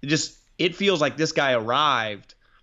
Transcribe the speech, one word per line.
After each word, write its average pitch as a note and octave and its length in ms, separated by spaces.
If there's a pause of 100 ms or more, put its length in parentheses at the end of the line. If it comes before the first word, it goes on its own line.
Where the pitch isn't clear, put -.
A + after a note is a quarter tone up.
It C3+ 60
just, D3+ 320 (200)
it E3+ 180
feels G3 240
like C3+ 160
this D#3 160
guy C#3 220
arrived, A#2 840 (260)